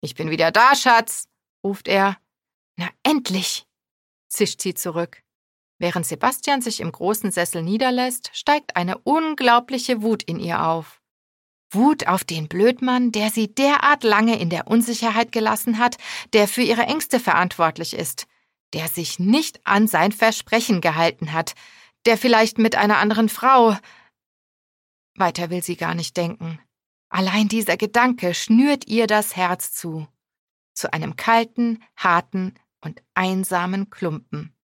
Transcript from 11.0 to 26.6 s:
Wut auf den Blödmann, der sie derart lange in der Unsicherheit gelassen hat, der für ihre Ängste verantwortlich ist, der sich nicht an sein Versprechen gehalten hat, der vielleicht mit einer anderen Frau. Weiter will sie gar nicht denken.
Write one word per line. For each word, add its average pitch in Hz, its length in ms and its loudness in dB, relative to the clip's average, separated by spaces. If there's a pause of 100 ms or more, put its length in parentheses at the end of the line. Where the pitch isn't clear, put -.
Wut 277 360 2
auf 180 160 0
den 160 240 -6
Blödmann, 247 640 0
der 214 180 -2
sie 214 240 -2
derart 285 520 2
lange 220 340 4
in 170 100 -2
der 170 180 -4
Unsicherheit 233 680 0
gelassen 220 460 -2
hat, 247 180 0 (340)
der 208 160 4
für 247 140 -2
ihre 233 220 2
Ängste 277 360 -2
verantwortlich 170 760 0
ist, - 340 -8 (440)
der 160 160 -6
sich - 320 -8
nicht 247 480 0
an 208 200 4
sein 185 260 2
Versprechen 220 680 0
gehalten 165 540 0
hat, 160 200 -4 (520)
der 226 120 4
vielleicht 226 420 2
mit 220 160 4
einer 208 220 2
anderen 214 300 2
Frau. 233 480 4 (1400)
Weiter 175 340 -2
will 175 140 -4
sie 175 120 -6
gar 165 200 -4
nicht 170 200 -8
denken. 165 440 -6 (500)